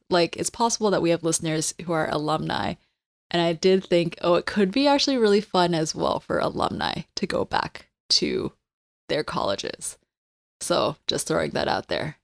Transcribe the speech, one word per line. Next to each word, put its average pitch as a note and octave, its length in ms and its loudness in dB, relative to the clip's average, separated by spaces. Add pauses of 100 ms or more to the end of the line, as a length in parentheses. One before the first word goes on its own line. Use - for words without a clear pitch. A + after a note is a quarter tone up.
Like, E3+ 280 2
it's E3+ 140 -4
possible A3+ 400 0
that E3 120 2
we E3+ 80 2
have E3 140 0
listeners D#3+ 480 -2 (120)
who E3+ 80 -4
are D#3 180 0
alumni. D3+ 640 -2 (560)
And F3 100 0
I E3+ 120 2
did F#3+ 320 2
think, F3 360 2
"Oh, F3 140 4
it - 120 2
could G3 260 0
be C#4 160 2
actually C#4 280 2
really G#3+ 240 4
fun F3 320 2
as D#3+ 220 -2
well D#3+ 240 0
for - 220 -4
alumni - 640 -2 (120)
to - 140 -6
go - 160 -2
back - 420 -4 (220)
to - 440 0 (560)
their D3+ 140 -2
colleges." - 760 -4 (640)
So - 360 0 (100)
just - 220 -2
throwing D#3+ 240 0
that - 160 -2
out - 180 -2
there - 380 -4